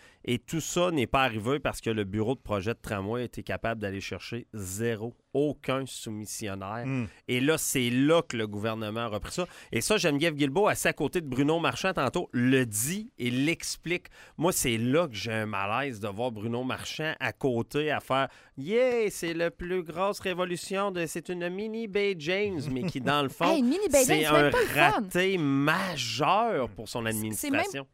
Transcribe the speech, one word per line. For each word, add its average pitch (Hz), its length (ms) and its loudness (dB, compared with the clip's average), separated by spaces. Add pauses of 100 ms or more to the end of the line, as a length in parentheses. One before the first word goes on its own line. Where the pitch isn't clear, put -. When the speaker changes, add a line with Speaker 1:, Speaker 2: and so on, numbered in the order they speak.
(260)
Speaker 1:
Et 120 140 0
tout 165 220 -4
ça 175 300 0
n'est 139 160 2
pas 135 160 2
arrivé 120 360 0
parce - 220 -4
que - 80 -2
le 107 160 0
bureau 107 300 0
de - 40 -18
projet 104 340 -2
de - 80 -8
tramway 107 420 -4
a - 20 -6
été 107 180 -12
capable 113 380 -4
d'aller 98 180 -4
chercher - 540 -10
zéro, 107 600 -4 (200)
aucun 135 520 0
soumissionnaire. 107 1000 -8
Speaker 2:
Hmm. 127 220 -2 (200)
Speaker 1:
Et 123 140 0
là, 151 160 4
c'est 123 320 0
là 143 320 4
que 127 160 -6
le 110 100 0
gouvernement 110 540 -4
a 120 60 -4
repris 104 260 -6
ça. 180 120 -2 (280)
Et 117 80 0
ça, 214 160 2
Geneviève 156 380 2
Guilbeault, 147 340 2
assis 131 180 0
à 160 60 2
côté 156 260 -2
de 160 80 -8
Bruno 143 320 4
Marchand 156 320 0
tantôt, 160 400 0
le 127 340 4
dit 139 520 -4
et 123 120 -2
l'explique. 160 800 -2 (300)
Moi, 175 160 2
c'est 120 240 2
là 135 320 2
que 117 40 -14
j'ai 104 200 -6
un 110 120 0
malaise 107 540 -4
de 107 80 -6
voir 113 240 -4
Bruno 117 320 -4
Marchand 156 560 -4
à 123 140 -2
côté 143 580 -2
à 120 80 0
faire, « 131 300 0 (280)
Yeah, 226 520 2
c'est 170 240 -4
la 170 180 0
plus 180 320 -4
grosse 175 380 -2
révolution, 185 680 -2
de, 175 140 -2
c'est 156 220 -8
une 175 220 -4
mini 220 400 -4
Bay 202 280 0
James », 180 440 -2 (100)
mais 127 120 -2
qui, 156 180 -2
dans 143 220 2
le 160 60 0
fond, - 160 -4
Speaker 3:
<laughs> 175 60 6
Hey, 320 100 4
mini 330 300 2
Bay 269 140 6
Speaker 1:
c'est - 180 4
Speaker 3:
James, - 40 4
c'est - 140 6
même - 40 6
Speaker 1:
un 285 60 6
Speaker 3:
pas 494 100 4
le 415 60 2
fun. 147 240 6
Speaker 1:
raté 190 460 2
majeur 151 1300 2
pour 104 180 -12
son - 120 -4
Speaker 3:
C'est 117 40 -2
même 110 140 0
Speaker 1:
administration. 277 760 -2